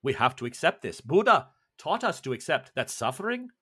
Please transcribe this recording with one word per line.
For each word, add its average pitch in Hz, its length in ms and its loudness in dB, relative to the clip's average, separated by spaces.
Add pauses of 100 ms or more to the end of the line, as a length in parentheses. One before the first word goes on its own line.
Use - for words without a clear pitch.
We - 120 0
have 123 220 2
to 120 100 -8
accept - 360 -2
this. - 180 -8
Buddha 190 480 4 (300)
taught 226 260 -2
us 196 180 -2
to 131 100 -4
accept 127 420 -2
that 123 160 -4
suffering 233 600 -4 (120)